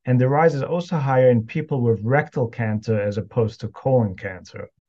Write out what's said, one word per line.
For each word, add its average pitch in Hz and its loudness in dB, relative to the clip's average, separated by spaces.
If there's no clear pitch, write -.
And 127 2
the 127 4
rise 156 4
is 139 -4
also 170 -4
higher 131 4
in 113 2
people 156 -4
with 110 0
rectal 135 0
cancer 107 -4
as 104 -4
opposed 107 -4
to 104 -8
colon 117 0
cancer. 90 -14